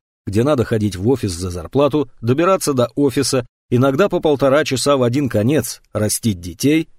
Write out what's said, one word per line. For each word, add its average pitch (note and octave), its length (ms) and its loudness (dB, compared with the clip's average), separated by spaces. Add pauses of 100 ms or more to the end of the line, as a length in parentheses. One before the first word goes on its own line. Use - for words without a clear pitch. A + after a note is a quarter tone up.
(260)
где G#2 160 0
надо C3+ 220 2
ходить G#2 320 -2
в F#2+ 120 -2
офис B2 240 0
за F2 160 -8
зарплату, C3 640 -2 (100)
добираться D3+ 540 0
до B2 220 0
офиса, C3+ 500 0 (240)
иногда C#3 400 2
по F3 100 -2
полтора C#3+ 440 2
часа C#3 340 0
в B2+ 40 2
один B2 280 0
конец, A#2 500 0 (120)
растить G#2 480 -2
детей, C#3+ 580 -2